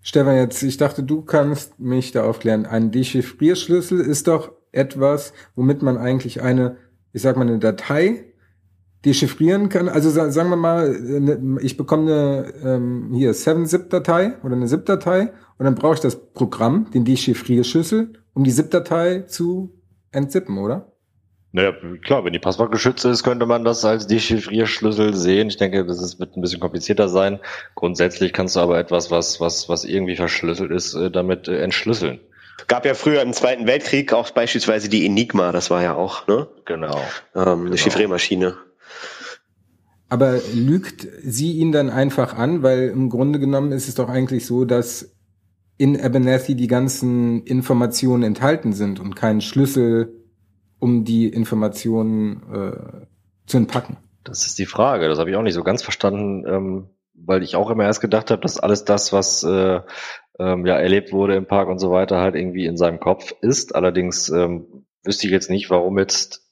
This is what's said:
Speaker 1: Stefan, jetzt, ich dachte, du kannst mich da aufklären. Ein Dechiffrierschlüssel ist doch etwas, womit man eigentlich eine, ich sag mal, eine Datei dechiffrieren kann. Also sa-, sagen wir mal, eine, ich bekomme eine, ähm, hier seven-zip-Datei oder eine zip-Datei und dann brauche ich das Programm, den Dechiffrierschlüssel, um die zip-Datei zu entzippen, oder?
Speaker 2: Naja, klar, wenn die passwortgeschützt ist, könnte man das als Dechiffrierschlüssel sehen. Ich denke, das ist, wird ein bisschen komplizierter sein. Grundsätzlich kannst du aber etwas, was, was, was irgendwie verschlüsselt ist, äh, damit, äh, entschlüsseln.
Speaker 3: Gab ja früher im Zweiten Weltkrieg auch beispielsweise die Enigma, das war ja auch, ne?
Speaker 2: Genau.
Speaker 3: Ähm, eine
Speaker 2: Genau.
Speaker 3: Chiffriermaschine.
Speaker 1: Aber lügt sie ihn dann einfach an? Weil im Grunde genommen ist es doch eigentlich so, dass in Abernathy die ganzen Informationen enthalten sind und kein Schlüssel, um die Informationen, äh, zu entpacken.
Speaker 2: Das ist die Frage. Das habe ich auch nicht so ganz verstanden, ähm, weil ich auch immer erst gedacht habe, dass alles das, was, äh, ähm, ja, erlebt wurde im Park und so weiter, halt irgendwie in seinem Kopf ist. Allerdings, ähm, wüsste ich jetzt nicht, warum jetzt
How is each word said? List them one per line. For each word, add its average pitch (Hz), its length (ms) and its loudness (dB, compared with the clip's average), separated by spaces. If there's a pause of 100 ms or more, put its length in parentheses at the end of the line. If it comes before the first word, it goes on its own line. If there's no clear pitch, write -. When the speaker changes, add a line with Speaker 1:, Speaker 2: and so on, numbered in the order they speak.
Speaker 1:
Stefan, 139 360 2
jetzt, 127 260 0
ich 135 140 -2
dachte, 143 260 0
du 151 200 -4
kannst 147 580 0
mich 127 320 -2
da 120 100 0
aufklären. 110 420 0
Ein 113 280 0
Dechiffrierschlüssel 165 1080 0
ist 147 280 0
doch 160 240 0 (180)
etwas, 139 640 0 (240)
womit 135 260 2
man 127 160 2
eigentlich 123 440 -2
eine, 127 340 2 (360)
ich 107 100 -8
sag 131 140 2
mal, 127 100 2
eine 117 120 2
Datei 147 680 0 (800)
dechiffrieren 165 640 2
kann. 180 200 0
Also 160 220 2
sa-, 156 200 2
sagen 165 200 2
wir 175 60 2
mal, 165 400 2
eine, 135 640 0
ich 131 160 -4
bekomme 151 760 0 (100)
eine, 131 120 0
ähm, 123 400 -4
hier 120 200 4
seven-zip-Datei 170 1000 0 (100)
oder 127 100 -2
eine 123 120 0
zip-Datei 185 680 0 (260)
und 131 60 -6
dann 135 100 4
brauche 156 200 2
ich 160 60 -4
das - 320 -4
Programm, 135 600 0
den 127 120 2
Dechiffrierschlüssel, 131 1080 0 (200)
um 139 120 2
die 131 80 4
zip-Datei 170 720 0
zu 180 480 -4 (380)
entzippen, 139 460 -4
oder? 117 340 -4 (600)
Speaker 2:
Naja, 92 200 2 (320)
klar, 135 220 2
wenn 85 80 -2
die 85 40 -2
passwortgeschützt 113 680 0
ist, 120 160 2
könnte 123 240 0
man 117 180 0
das 117 220 0
als 107 200 2
Dechiffrierschlüssel 107 1080 0
sehen. 95 340 2
Ich 101 80 -6
denke, 95 300 0
das 87 160 -6
ist, 87 180 -10
wird - 160 -10
ein 92 60 -6
bisschen 87 180 -4
komplizierter 90 480 0
sein. 98 300 2 (360)
Grundsätzlich 87 600 0
kannst 92 220 -2
du 90 40 2
aber 87 180 4
etwas, 87 320 0
was, 85 300 -2
was, 85 300 -4
was 85 160 -4
irgendwie 90 300 -2
verschlüsselt 85 540 -2
ist, 87 240 -4
äh, 87 160 -2
damit, 90 380 -2
äh, 90 140 -2
entschlüsseln. 95 580 -2 (460)
Speaker 3:
Gab 123 180 0
ja 139 80 2
früher 147 300 2
im 123 100 -2
Zweiten 123 340 0
Weltkrieg 139 460 0
auch 117 200 0
beispielsweise 110 580 0
die 101 160 4
Enigma, 101 460 2
das 87 180 -2
war 87 120 2
ja 87 120 0
auch, 90 320 -4
ne? 120 200 2 (200)
Speaker 2:
Genau. 78 340 -4 (340)
Speaker 3:
Ähm, 92 100 0
eine 90 200 4
Speaker 2:
Genau. 90 120 -2
Speaker 3:
Chiffriermaschine. 92 800 0 (1500)
Speaker 1:
Aber 127 300 2 (160)
lügt 143 520 0 (160)
sie 139 300 -4
ihn 160 200 2
dann 139 180 2
einfach 131 460 0
an? 143 260 0
Weil 131 260 4
im 131 200 0
Grunde 135 320 0
genommen 139 320 0
ist 131 160 -4
es 127 60 -8
doch 170 140 0
eigentlich 127 380 -2
so, 123 180 2
dass 120 520 -2 (640)
in 139 220 4
Abernathy 131 540 2
die 123 140 -2
ganzen 123 760 0
Informationen 123 800 0
enthalten 120 500 0
sind 101 280 -4
und 95 160 -10
kein 107 240 0
Schlüssel, 120 760 0 (640)
um 120 260 2
die 113 240 2
Informationen, 110 1120 -2 (100)
äh, - 540 -10 (400)
zu - 100 0
entpacken. - 400 0 (280)
Speaker 2:
Das - 220 -6
ist - 120 -10
die 95 80 -4
Frage. 107 420 0
Das 76 100 0
habe 82 120 -2
ich 95 60 -2
auch 110 60 0
nicht 104 120 0
so 85 100 -4
ganz - 180 0
verstanden, 101 640 -2
ähm, 95 420 -4 (260)
weil 92 280 -2
ich 87 140 -6
auch 107 140 0
immer 110 140 2
erst 104 160 0
gedacht 110 300 0
habe, 110 120 0
dass - 160 -4
alles 101 260 0
das, 104 280 0
was, 98 300 0
äh, 92 380 2 (580)
ähm, 90 280 -2
ja, 90 100 4
erlebt 92 360 2
wurde 98 220 2
im 95 120 0
Park 98 220 2
und 92 100 -2
so 92 120 0
weiter, 92 300 2
halt 92 160 2
irgendwie 90 300 -4
in 85 100 -4
seinem 85 240 2
Kopf - 400 -2
ist. - 340 -2
Allerdings, 90 540 0
ähm, 85 560 -2 (180)
wüsste 101 240 -4
ich 92 60 2
jetzt 92 180 0
nicht, 98 200 -2
warum 92 280 2
jetzt - 540 -2